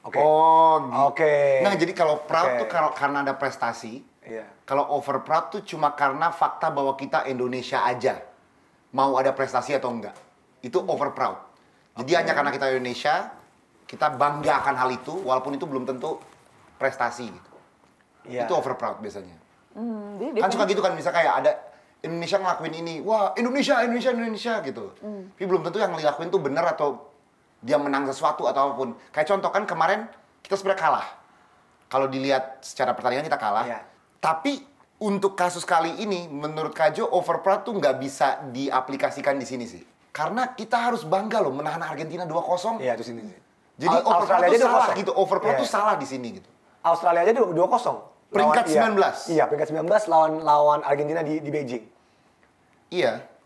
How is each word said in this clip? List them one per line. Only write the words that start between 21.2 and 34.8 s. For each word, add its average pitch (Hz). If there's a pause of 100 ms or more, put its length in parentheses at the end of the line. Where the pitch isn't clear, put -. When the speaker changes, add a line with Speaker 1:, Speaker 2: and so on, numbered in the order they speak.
Speaker 2:
ada 139 (480)
Indonesia 170
ngelakuin 170
ini, 165
"Wah, 208
Indonesia, 247
Indonesia, 240
Indonesia," 233
gitu. 117 (120)
Speaker 3:
Hmm. 202
Speaker 2:
Tapi -
belum 180
tentu 170
yang 196
ngelakuin 156
tuh 185
bener 143
atau 151 (480)
dia 127
menang 143
sesuatu 147
atau 135
apapun. 127 (160)
Kayak -
contoh 190
kan 196
kemarin 180 (340)
kita -
sebenarnya 190
kalah. 139 (760)
Kalau 135
dilihat 135
secara -
pertandingan 127
kita 151
kalah. 110
Speaker 1:
Iya. 113 (380)
Speaker 2:
Tapi 165 (360)